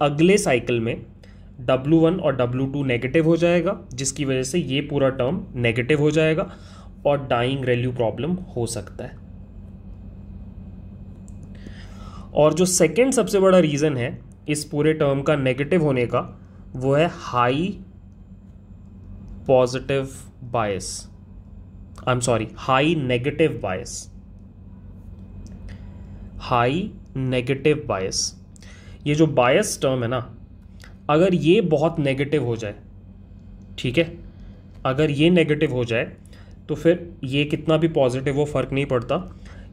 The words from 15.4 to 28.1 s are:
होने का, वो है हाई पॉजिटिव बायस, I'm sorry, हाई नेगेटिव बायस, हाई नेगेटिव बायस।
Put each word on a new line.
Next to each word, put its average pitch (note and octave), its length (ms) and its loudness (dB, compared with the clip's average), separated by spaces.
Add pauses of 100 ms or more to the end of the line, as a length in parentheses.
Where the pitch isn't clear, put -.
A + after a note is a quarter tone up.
होने B2+ 240 2
का, B2 140 0 (560)
वो C3+ 180 2
है D#3 180 4
हाई B2+ 560 0 (1800)
पॉजिटिव C3 600 2 (440)
बायस, G#2 560 -4 (1000)
I'm B2 120 0
sorry, A#2 260 0 (100)
हाई C#3+ 380 2
नेगेटिव C3 680 0
बायस, - 480 -8 (2250)
हाई C3 500 2 (260)
नेगेटिव C3 720 0
बायस। F#2+ 460 -4 (720)